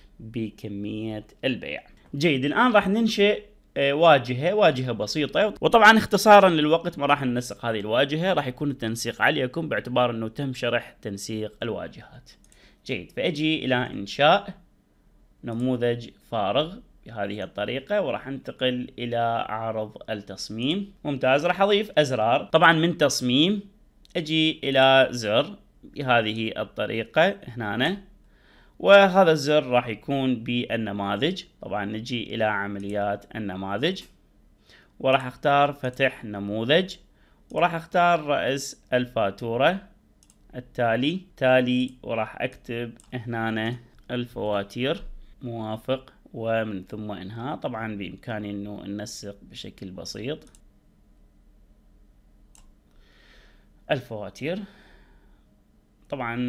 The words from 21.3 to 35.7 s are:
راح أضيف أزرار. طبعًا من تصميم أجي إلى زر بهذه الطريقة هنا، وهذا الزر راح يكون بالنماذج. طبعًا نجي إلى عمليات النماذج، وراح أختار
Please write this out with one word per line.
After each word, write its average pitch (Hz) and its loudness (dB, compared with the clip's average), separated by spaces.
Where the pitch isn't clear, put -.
راح 180 0
أضيف 208 2
أزرار. 127 2
طبعًا 165 6
من 160 2
تصميم 143 2
أجي 160 0
إلى 135 6
زر 120 0
بهذه 113 0
الطريقة 113 -2
هنا، 117 -4
وهذا 190 8
الزر 147 2
راح 123 2
يكون 127 -2
بالنماذج. 113 -2
طبعًا 101 -6
نجي 110 -8
إلى 110 0
عمليات 101 -4
النماذج، 104 -4
وراح 131 2
أختار 143 2